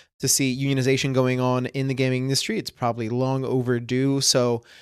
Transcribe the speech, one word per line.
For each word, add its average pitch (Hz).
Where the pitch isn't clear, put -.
to 135
see 131
unionization 135
going 127
on 127
in 135
the 135
gaming 127
industry. 135
It's -
probably 117
long 131
overdue. 127
So 123